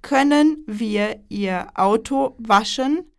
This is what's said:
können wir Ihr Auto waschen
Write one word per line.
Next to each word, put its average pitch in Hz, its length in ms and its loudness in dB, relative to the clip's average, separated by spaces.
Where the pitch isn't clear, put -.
können 294 640 2
wir 214 600 -4
Ihr 190 460 -4
Auto 262 640 0
waschen 240 680 0